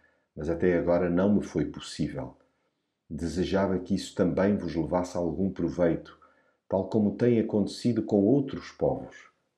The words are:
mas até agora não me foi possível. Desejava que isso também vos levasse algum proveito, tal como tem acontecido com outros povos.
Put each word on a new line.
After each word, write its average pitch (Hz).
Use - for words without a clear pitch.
mas 76
até 87
agora 87
não 95
me 101
foi 78
possível. -
Desejava 90
que 95
isso -
também 95
vos 85
levasse 82
algum 87
proveito, 85
tal 95
como 104
tem 120
acontecido 107
com 107
outros 131
povos. -